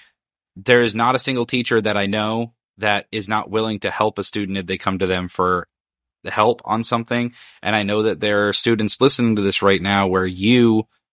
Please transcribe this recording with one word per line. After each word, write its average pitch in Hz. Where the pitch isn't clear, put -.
There 120
is 110
not 117
a 131
single 127
teacher 120
that 107
I 101
know 110
that 101
is 104
not 107
willing 110
to 95
help 107
a 98
student 98
if 95
they 92
come 95
to 95
them 90
for 90
help 110
on 110
something. 120
And 104
I 104
know 104
that 107
there 104
are 101
students 110
listening 120
to 104
this 98
right 98
now 101
where 92
you 110